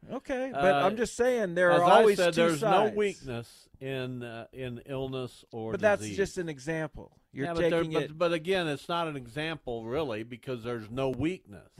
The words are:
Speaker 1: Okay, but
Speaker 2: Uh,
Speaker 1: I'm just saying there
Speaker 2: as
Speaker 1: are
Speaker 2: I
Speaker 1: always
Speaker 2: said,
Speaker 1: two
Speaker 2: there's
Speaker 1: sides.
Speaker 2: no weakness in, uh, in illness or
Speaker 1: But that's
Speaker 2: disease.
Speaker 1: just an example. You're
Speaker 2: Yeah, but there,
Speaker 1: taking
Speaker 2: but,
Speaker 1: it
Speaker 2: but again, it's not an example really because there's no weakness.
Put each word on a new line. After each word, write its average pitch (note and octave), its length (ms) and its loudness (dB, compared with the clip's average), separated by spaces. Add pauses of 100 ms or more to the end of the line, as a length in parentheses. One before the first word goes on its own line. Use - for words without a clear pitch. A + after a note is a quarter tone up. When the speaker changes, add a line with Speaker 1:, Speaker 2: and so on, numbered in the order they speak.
(120)
Speaker 1:
Okay, C4 420 -6
but C#4 220 4
Speaker 2:
Uh, C#4 120 2
Speaker 1:
I'm A3 100 0
just A3+ 180 -2
saying A#3+ 400 2
there F3+ 160 6
Speaker 2:
as F3 100 6
Speaker 1:
are - 40 6
Speaker 2:
I F3+ 120 8
Speaker 1:
always A3 200 8
Speaker 2:
said, F3 160 4
Speaker 1:
two E3 80 2
Speaker 2:
there's E3 200 2
Speaker 1:
sides. G#3+ 320 4
Speaker 2:
no G#3 40 -8
weakness C3+ 720 -6 (100)
in, B2+ 440 -6
uh, A#2 280 -12
in B2 360 -10
illness C3 640 -8
or A2+ 200 -6
Speaker 1:
But G#2 100 -4
that's G3+ 200 4
Speaker 2:
disease. G#2 160 -6
Speaker 1:
just F#3+ 220 -2
an E3+ 100 -6
example. D3+ 680 -8 (160)
You're C3+ 120 -6
Speaker 2:
Yeah, E3+ 80 -4
but E3+ 80 -2
there, E3+ 80 4
Speaker 1:
taking E3 240 0
Speaker 2:
but, D#3 100 0
Speaker 1:
it D3+ 140 -12
Speaker 2:
but E3+ 160 0
again, E3+ 340 0
it's C#3+ 220 -6
not E3+ 180 -2
an D3+ 80 -6
example C3 720 -8
really A#2 380 -4
because A#2+ 400 -10
there's A#2 260 -6
no C3 200 -2
weakness. C3 600 -6 (100)